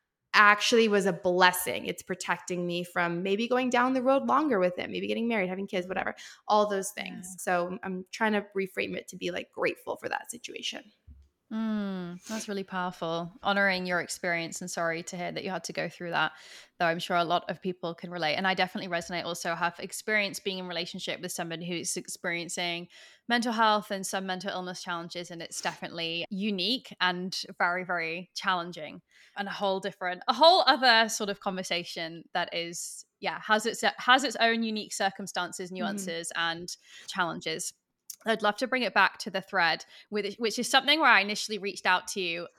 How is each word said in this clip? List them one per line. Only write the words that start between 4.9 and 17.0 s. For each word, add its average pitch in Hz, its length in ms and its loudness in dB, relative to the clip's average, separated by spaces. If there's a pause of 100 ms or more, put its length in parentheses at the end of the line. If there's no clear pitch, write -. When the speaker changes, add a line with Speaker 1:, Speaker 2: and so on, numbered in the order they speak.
Speaker 1:
maybe 190 160 -4
getting 220 220 0
married, 208 200 0
having 190 200 -6
kids, 185 180 -2
whatever, 185 280 -4 (340)
all 208 200 6
those 190 220 -2
things. - 400 -10
Speaker 2:
Yeah. 185 80 -14
Speaker 1:
So 180 460 0
I'm 185 260 -6
trying 214 220 0
to 202 120 0 (120)
reframe 190 400 -2
it - 120 -8
to 185 80 -16
be, 180 140 -4
like, - 220 -8
grateful - 440 -2
for - 120 -10
that - 220 -6
situation. - 520 -10 (720)
Speaker 2:
Mm, 196 760 -4
that's 220 220 -6
really 196 160 -4
powerful. 170 760 -4
Honoring 196 460 2
your 180 140 0
experience, 165 600 -4
and 180 80 -8
sorry 170 360 -2
to - 120 -10
hear 175 140 -6
that 160 140 -8
you 190 60 -6
had 175 140 -6
to - 80 -10
go 160 160 -4
through 175 220 -10
that, 156 220 0 (480)
though 175 60 4
I'm 165 120 2
sure 175 180 -2